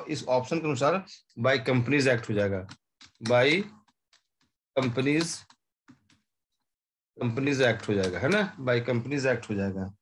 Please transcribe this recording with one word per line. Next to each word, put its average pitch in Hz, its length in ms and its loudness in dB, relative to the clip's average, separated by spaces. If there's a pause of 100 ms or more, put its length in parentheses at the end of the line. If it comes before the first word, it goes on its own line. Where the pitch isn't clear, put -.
इस 147 200 -6
option 127 320 0
के 156 60 -6
अनुसार 151 400 0 (340)
by 131 180 4
companies 127 580 2
act 117 140 -8
हो 107 40 -2
जाएगा, 98 320 0 (560)
by 131 400 4 (1120)
companies, 135 600 0 (1800)
companies 127 440 0
act 120 280 2
हो 110 60 2
जाएगा, 92 240 0
है 127 100 0
ना, 196 280 0
by 123 240 0
companies 127 460 -2
act 120 240 -2
हो 107 40 -2
जाएगा। 98 480 -4